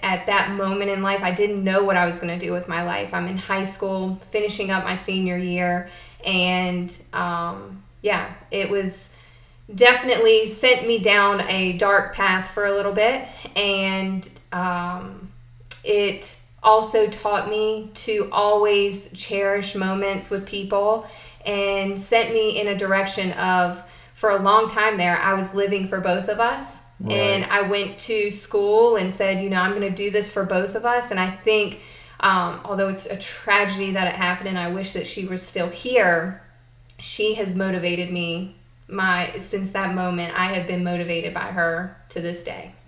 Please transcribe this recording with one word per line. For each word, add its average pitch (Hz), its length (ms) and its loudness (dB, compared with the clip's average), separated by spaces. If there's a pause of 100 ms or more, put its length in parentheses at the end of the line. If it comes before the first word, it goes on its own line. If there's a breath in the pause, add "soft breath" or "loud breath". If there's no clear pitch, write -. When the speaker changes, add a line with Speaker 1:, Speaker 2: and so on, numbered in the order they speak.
Speaker 1:
at 185 220 -2
that 196 260 2
moment 196 380 -2
in 196 120 -2
life. 196 220 0
I 180 80 0
didn't 202 320 0
know 190 180 4
what 190 140 4
I 180 100 4
was 170 120 -2
gonna 175 200 -6
do 175 140 -6
with 180 160 -6
my 175 160 -2
life. 190 280 -4
I'm 175 140 -4
in 185 120 -4
high 196 260 -2
school, 190 560 -4 (100)
finishing 208 400 -2
up 185 140 0
my 185 100 -4
senior 185 420 -2
year, 180 540 -2 (340 loud breath)
and, 180 720 0 (160)
um, 180 680 -6 (200)
yeah, 196 300 -2 (200)
it 196 180 -2
was 196 400 -4 (640 soft breath)
definitely 226 720 6
sent 247 400 4
me 233 120 4
down 202 440 4
a 185 300 0
dark 202 420 2
path 185 380 0
for 202 140 -2
a 202 60 2
little 202 200 0
bit, 233 340 2 (300 loud breath)
and, 190 720 -2 (240)
um, 185 760 -6 (520)
it 202 540 -2 (260)
also 220 460 6
taught 202 400 -2
me 214 460 -2
to 208 380 -4
always 208 800 2
cherish 196 640 -2
moments 196 560 -2
with 196 160 -4
people 202 600 0 (380 loud breath)
and 196 540 -2
sent 226 340 2
me 214 280 2
in 208 80 0
a 196 80 -2
direction 190 560 0
of, 180 500 0 (320 loud breath)
for 220 160 2
a 196 120 2
long 214 260 6
time 214 280 2
there, 175 220 2
I 196 160 2
was 190 200 -2
living 196 320 0
for 190 140 -2
both 185 280 0
of 208 120 0
us. 247 380 -2 (200)
Speaker 2:
Right. 196 140 -4
Speaker 1:
And 196 320 2
I 202 180 2
went 196 380 -2
to 208 300 -2
school 214 680 4
and 185 160 0
said, 190 320 0
you 196 60 -2
know, 185 100 2
"I'm 196 140 2
gonna 196 160 -2
do 202 200 -4
this 208 220 0
for 196 120 -2
both 196 300 0
of 226 120 -4
us." 240 240 0
And 190 100 -2
I 185 100 -2
think, 214 520 0 (380 loud breath)
um, 180 440 2
although 196 240 0
it's 190 180 -6
a 196 100 -8
tragedy 196 760 0
that 185 160 0
it - 60 -4
happened 185 340 -2
and 185 100 -2
I 175 140 -4
wish 190 220 -6
that 175 120 -6
she 190 200 -8
was 180 200 -6
still 175 220 -2
here, 185 760 2 (560)
she 214 360 -2
has 190 200 -4
motivated 180 560 -2
me. 175 460 -6 (320)
My, 185 500 0
since 190 340 -6
that 190 220 -2
moment, 180 440 -4
I 185 160 0
have 175 120 -4
been 180 180 -2
motivated 175 500 -4
by 175 140 -6
her 170 480 -2 (140)
to 175 100 -8
this 170 220 -8
day. - 300 -12 (160)